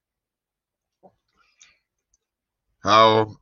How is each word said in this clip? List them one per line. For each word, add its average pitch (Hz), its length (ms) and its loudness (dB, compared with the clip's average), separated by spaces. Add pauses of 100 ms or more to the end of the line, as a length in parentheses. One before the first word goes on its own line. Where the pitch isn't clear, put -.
(2750)
How, 110 580 0